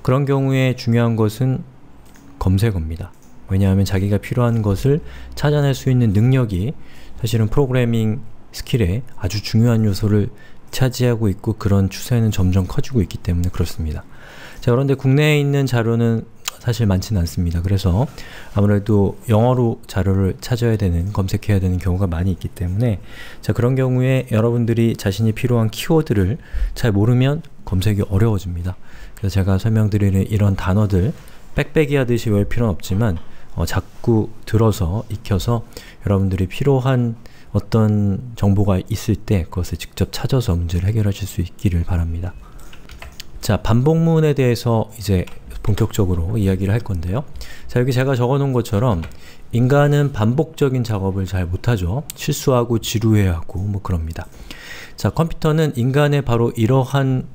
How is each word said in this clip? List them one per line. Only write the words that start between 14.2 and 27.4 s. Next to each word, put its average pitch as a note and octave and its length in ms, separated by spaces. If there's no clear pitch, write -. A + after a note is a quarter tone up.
자, B2 120
그런데 C3+ 240
국내에 D3 440
있는 C#3+ 260
자료는 A#2 600
사실 A2+ 260
많지는 F#2+ 360
않습니다. E2+ 400
그래서 F#2+ 460
아무래도 G2+ 640
영어로 A#2 600
자료를 F#2+ 540
찾아야 A#2 360
되는, F#2 340
검색해야 G2+ 480
되는 F#2 200
경우가 F#2 280
많이 F2 240
있기 - 160
때문에 G2 540
자, - 100
그런 A#2+ 240
경우에 B2+ 560
여러분들이 A#2 640
자신이 G#2+ 380
필요한 A#2 360
키워드를 D3 680
잘 A2+ 160
모르면 B2 500